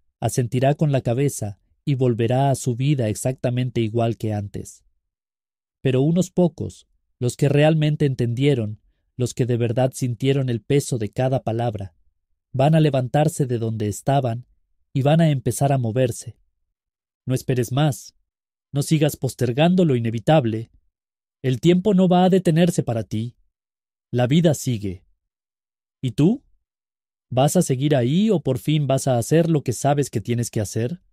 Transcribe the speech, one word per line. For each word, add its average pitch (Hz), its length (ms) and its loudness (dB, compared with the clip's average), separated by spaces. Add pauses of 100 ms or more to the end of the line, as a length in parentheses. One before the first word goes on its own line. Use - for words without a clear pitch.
(200)
asentirá 127 540 0
con 147 180 0
la 131 80 0
cabeza 123 580 -4 (280)
y 143 80 0
volverá 123 560 2
a 127 60 0
su 123 200 -4
vida 131 320 0
exactamente 123 720 -4
igual 113 380 -2
que 107 160 -4
antes. 104 500 -10 (960)
Pero 131 220 0
unos 170 280 0
pocos, - 560 -2 (320)
los 123 200 -4
que 143 100 2
realmente 151 560 2
entendieron, 120 760 -2 (340)
los 123 160 -2
que 127 140 -2
de 120 100 0
verdad 120 380 0
sintieron 131 560 -2
el 113 100 -2
peso 139 380 -2
de 107 120 -6
cada 131 320 -2
palabra, 110 520 -6 (580)
van 143 220 2
a 160 60 4
levantarse 147 680 0
de 123 100 -4
donde 110 320 -2
estaban 123 560 -2 (480)
y 139 80 -2
van 156 220 4
a 160 80 4
empezar 139 420 -2
a 135 60 0
moverse. 117 580 -4 (880)
No 127 100 -4
esperes 123 380 -2
más. 143 420 -2 (580)
No 143 100 -2
sigas 151 340 0
postergando 147 680 0
lo 139 120 2
inevitable. 117 720 0 (720)
El 127 180 -2
tiempo 180 320 4
no 185 160 4
va 180 160 4
a 185 60 4
detenerse 175 520 2
para 113 220 -4
ti. 113 320 -8 (760)
La 123 160 2
vida 156 280 4
sigue. 101 500 -6 (960)
¿Y 123 120 -4
tú? 190 300 2 (880)
¿Vas 135 260 2
a 175 60 4
seguir 147 320 0
ahí 151 360 2
o 170 100 0
por 131 180 -2
fin 151 280 -2
vas 135 220 0
a 123 100 2
hacer 160 320 2
lo 147 120 2
que 120 120 -4
sabes 143 340 0
que 107 140 -6
tienes 120 280 -4
que 113 100 -4
hacer? 117 420 -6 (100)